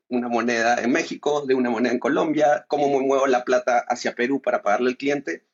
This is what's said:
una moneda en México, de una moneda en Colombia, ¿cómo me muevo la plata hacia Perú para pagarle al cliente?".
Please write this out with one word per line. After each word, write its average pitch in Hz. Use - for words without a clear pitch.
una 123
moneda 117
en 120
México, 147
de 131
una 123
moneda 120
en 120
Colombia, 151
¿cómo 143
me 135
muevo 139
la 127
plata 123
hacia 120
Perú 135
para 117
pagarle 113
al 127
cliente?". 143